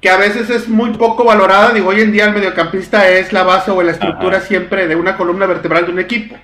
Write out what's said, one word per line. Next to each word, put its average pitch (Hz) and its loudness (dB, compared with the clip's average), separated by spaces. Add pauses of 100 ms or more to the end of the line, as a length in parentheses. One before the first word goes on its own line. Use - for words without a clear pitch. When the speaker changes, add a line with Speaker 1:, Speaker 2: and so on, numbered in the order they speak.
Speaker 1:
que 185 0
a 185 4
veces 214 -2
es 233 -2
muy 226 0
poco 226 0
valorada? 208 4
Digo, 190 0
hoy 208 2
en 214 2
día 208 2
el 208 0
mediocampista 190 0
es 185 2
la 190 0
base 185 0
o 185 0
la 170 0
estructura 185 -4
Speaker 2:
Ajá. 185 -4
Speaker 1:
siempre 190 -4
de 160 -2
una 180 -2
columna 185 -2
vertebral 170 -2
de 175 -6
un 180 -4
equipo. 220 -6